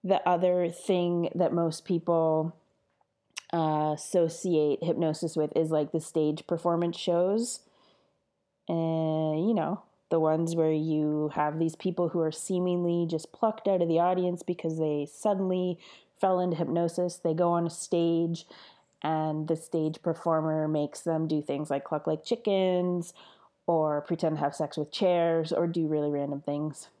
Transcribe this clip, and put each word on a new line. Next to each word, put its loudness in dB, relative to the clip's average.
The 2
other 4
thing 0
that 2
most 0
people, 2
uh, 0
associate 2
hypnosis 0
with 0
is, 2
like, 0
the 0
stage -2
performance 0
shows. 0
And, 0
you 2
know, -2
the 4
ones 2
where 4
you 0
have 0
these 0
people -2
who -2
are 0
seemingly 0
just -6
plucked -2
out 2
of 2
the 2
audience 0
because -4
they -2
suddenly -2
fell 2
into 0
hypnosis. -2
They -2
go 2
on 2
a -2
stage 0
and -2
the 0
stage -4
performer 0
makes -2
them -2
do 0
things -4
like -2
cluck -4
like -2
chickens 0
or 2
pretend -2
to -6
have -2
sex -4
with -4
chairs 2
or 2
do 0
really 0
random -2
things. -6